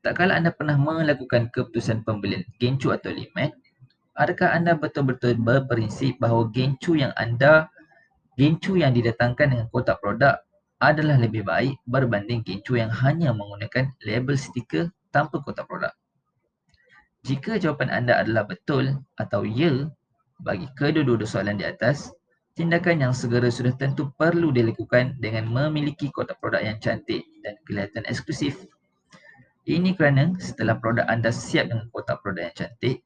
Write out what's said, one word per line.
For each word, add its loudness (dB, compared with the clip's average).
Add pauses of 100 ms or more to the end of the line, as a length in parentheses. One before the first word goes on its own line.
Tak -2
kala 2
anda 2
pernah 0
melakukan 0
keputusan -2
pembelian -4 (160)
Gencu 2
atau -8
lip -10
matte, -4 (560)
adakah 2
anda 2
betul-betul 0
berprinsip 0
bahawa 2
Gencu 0
yang 0
anda, 4 (720)
Gencu 4
yang 4
didatangkan 2
dengan 0
kotak 0
produk 2 (380)
adalah 4
lebih 2
baik -2
berbanding -2
Gencu -4
yang -2
hanya 2
menggunakan -4 (160)
label -2
stiker -6 (160)
tanpa -2
kotak -12
produk? -8 (1300)
Jika -4
jawapan -2
anda 2
adalah 0
betul -2 (160)
atau -2
ya 0 (480)
bagi -6
kedua-dua 2
soalan -4
di -4
atas, -2 (400)
tindakan 2
yang 0
segera 2
sudah 0
tentu -2
perlu 4
dilakukan 2
dengan -4
memiliki -2
kotak -6
produk -2
yang -4
cantik -4 (160)
dan -12
kelihatan -8
eksklusif. -6 (960)
Ini 0
kerana 4
setelah -2
produk -2
anda 0
siap -2
dengan -6
kotak -8
produk -6
yang -20
cantik -6